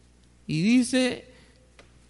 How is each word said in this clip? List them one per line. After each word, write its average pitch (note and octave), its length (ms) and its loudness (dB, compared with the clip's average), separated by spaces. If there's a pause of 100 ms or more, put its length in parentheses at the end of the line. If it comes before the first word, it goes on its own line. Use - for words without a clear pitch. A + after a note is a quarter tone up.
(460)
Y D#3 140 -4
dice, B3 640 0 (840)